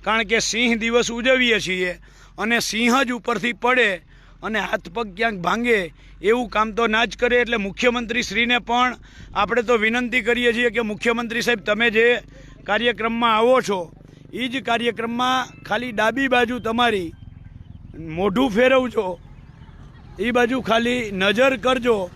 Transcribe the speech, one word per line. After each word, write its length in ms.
કારણ 200
કે 160
સિંહ 380
દિવસ 340
ઉજવીએ 480
છીએ 400
અને 220
સિંહ 440
જ 80
ઉપરથી 420
પડે 480
અને 160
હાથ 300
પગ 260
ક્યાંક 240
ભાંગે 540
એવું 280
કામ 220
તો 160
ના 180
જ 120
કરે. 240
એટલે 160
મુખ્યમંત્રીશ્રીને 1000
પણ 380
આપણે 260
તો 160
વિનંતી 440
કરીએ 320
છીએ 160
કે 120
મુખ્યમંત્રી 600
સાહેબ, 180
તમે 300
જે 320
કાર્યક્રમમાં 760
આવો 240
છો 300
એ 140
જ 160
કાર્યક્રમમાં 1000
ખાલી 280
ડાબી 360
બાજુ 320
તમારી 540
મોઢું 520
ફેરવજો, 720
એ 120
બાજુ 300
ખાલી 500
નજર 460
કરજો 580